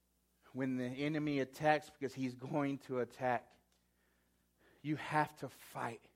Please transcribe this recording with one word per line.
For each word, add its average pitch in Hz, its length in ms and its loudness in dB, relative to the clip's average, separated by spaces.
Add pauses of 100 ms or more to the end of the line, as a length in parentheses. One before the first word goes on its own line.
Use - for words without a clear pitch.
(520)
when 131 240 0
the 127 80 0
enemy 143 560 0
attacks, 151 500 2
because 131 240 -6
he's 131 200 -2
going 139 520 0
to 127 140 0
attack, 120 440 0 (1400)
you 147 140 0
have 147 420 2
to 135 100 -8 (240)
fight. 123 280 -6 (160)